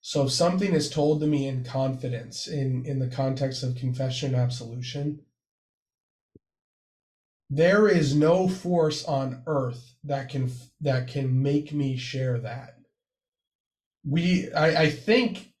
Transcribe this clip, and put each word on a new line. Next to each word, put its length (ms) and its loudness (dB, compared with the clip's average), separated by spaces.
So 220 -2
if 80 0
something 420 2
is 160 2
told 320 2
to 60 0
me 200 2
in 160 -4
confidence 840 -4
in, 380 -2
in 140 -4
the 100 -2
context 540 -2
of 120 -2
confession 580 -4
and 80 2
absolution, 760 -4
there 380 4
is 280 4
no 320 4
force 580 0
on 420 -2
earth 560 -4
that 260 -4
can, 220 -2
that 260 0
can 340 0
make 320 0
me 240 0
share 420 -2
that. 360 -10
We, 480 0
I, 300 4
I 60 4
think 720 0